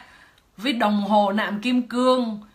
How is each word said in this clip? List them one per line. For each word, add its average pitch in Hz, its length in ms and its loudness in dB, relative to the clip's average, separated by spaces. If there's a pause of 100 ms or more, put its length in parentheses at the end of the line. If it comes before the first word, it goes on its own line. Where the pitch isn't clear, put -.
(560)
với 247 160 -4
đồng 208 300 0
hồ 202 300 2
nạm 208 280 -2
kim 247 280 -2
cương, 247 520 0 (140)